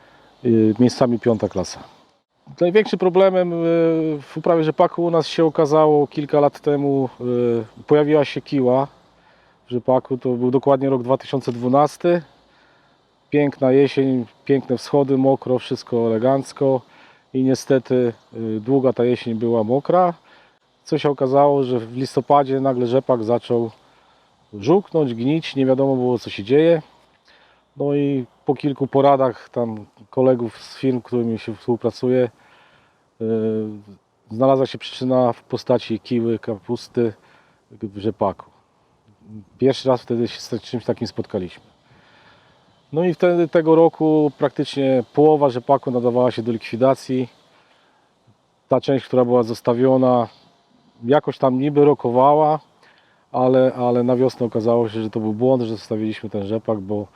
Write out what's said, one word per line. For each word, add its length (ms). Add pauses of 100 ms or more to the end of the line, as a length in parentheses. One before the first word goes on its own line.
(440)
y, 340
miejscami 400
piąta 300
klasa. 440 (680)
Największym 380
problemem, 540
y, 40 (680)
w 140
uprawie 280
rzepaku 400
u 60
nas 160
się 180
okazało 640
kilka 340
lat 200
temu, 480 (120)
y, 680
pojawiła 380
się 160
kiła 460 (800)
w 40
rzepaku. 480
To 100
był 220
dokładnie 400
rok 120
dwa 160
tysiące 340
dwunasty. 720 (1080)
Piękna 420
jesień, 540 (180)
piękne 320
wschody, 420
mokro, 400
wszystko 480
elegancko 760 (540)
i 100
niestety, 680 (240)
y, 240
długa 320
ta 120
jesień 300
była 300
mokra. 500 (680)
Co 140
się 120
okazało, 540
że 140
w 180
listopadzie 640
nagle 260
rzepak 380
zaczął 460 (840)
żółknąć, 640
gnić, 420
nie 100
wiadomo 300
było, 220
co 120
się 140
dzieje. 380 (920)
No 180
i 320 (180)
po 100
kilku 320
poradach 600
tam 380 (240)
kolegów 480
z 200
firm, 220
którymi 380
się 160
współpracuje, 760 (880)
y, 60 (1040)
znalazła 360
się 120
przyczyna 540
w 100
postaci 580
kiły 380
kapusty 760 (580)
w 280
rzepaku. 520 (1080)
Pierwszy 300
raz 140
wtedy 260
się 120
z 220
czymś 220
takim 220
spotkaliśmy. 560 (1300)
No 120
i 100
wtedy, 340
tego 260
roku 640
praktycznie 640 (100)
połowa 360
rzepaku 400
nadawała 400
się 120
do 100
likwidacji. 760 (1400)
Ta 120
część, 260
która 180
była 180
zostawiona, 840 (760)
jakoś 340
tam 200
niby 260
rokowała, 760 (720)
ale, 420
ale 280
na 140
wiosnę 300
okazało 420
się, 140
że 80
to 100
był 120
błąd, 300
że 60
zostawiliśmy 640
ten 160
rzepak, 340
bo 340